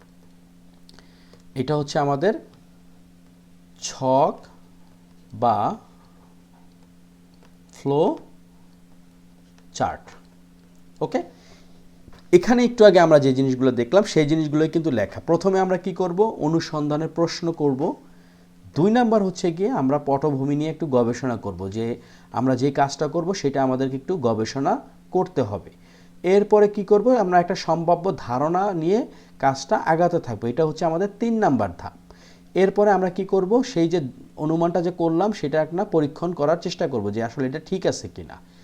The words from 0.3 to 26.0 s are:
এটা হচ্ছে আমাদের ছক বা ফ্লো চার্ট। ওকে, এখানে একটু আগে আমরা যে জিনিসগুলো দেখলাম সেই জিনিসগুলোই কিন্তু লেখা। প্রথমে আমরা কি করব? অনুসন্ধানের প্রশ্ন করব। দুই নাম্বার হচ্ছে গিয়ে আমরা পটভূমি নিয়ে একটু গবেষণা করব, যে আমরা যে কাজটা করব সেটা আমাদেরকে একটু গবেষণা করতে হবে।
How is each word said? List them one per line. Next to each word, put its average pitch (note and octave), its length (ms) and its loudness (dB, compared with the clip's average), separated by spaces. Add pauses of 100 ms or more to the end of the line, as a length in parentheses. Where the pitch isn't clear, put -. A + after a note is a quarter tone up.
এটা C3 220 -2
হচ্ছে D3 220 -4
আমাদের C#3+ 340 0 (1500)
ছক C3+ 560 0 (960)
বা A#2 440 0 (2000)
ফ্লো D#3+ 440 0 (1600)
চার্ট। F#2+ 280 -4 (1000)
ওকে, B3+ 220 -4 (1080)
এখানে A#3+ 320 4
একটু A#3+ 220 4
আগে F#3 140 8
আমরা D#3+ 200 8
যে C3+ 140 2
জিনিসগুলো C3 380 2
দেখলাম A#2+ 320 2
সেই D#3 220 2
জিনিসগুলোই D#3 440 0
কিন্তু D#3+ 220 -2
লেখা। A2 340 -2
প্রথমে F#3 340 2
আমরা F#3 180 0
কি F3+ 160 -6
করব? F#3 460 -2
অনুসন্ধানের D3+ 720 -2
প্রশ্ন E3 420 -4
করব। D3 440 -2 (800)
দুই F#3+ 160 4
নাম্বার A3+ 320 4
হচ্ছে F3+ 280 -2
গিয়ে F#3+ 180 -2
আমরা C#3+ 360 0
পটভূমি C#3+ 500 0
নিয়ে D3+ 140 -2
একটু D#3 180 -6
গবেষণা A#2+ 500 0
করব, F#2+ 320 -10
যে A2+ 320 -6 (300)
আমরা B2+ 240 0
যে C3+ 160 0
কাজটা C#3 360 -2
করব E3+ 260 -4
সেটা C#3 300 -2
আমাদেরকে C3 320 -2
একটু F#3 220 -6
গবেষণা C3 640 -2 (300)
করতে F3+ 300 -2
হবে। G2+ 280 -6 (540)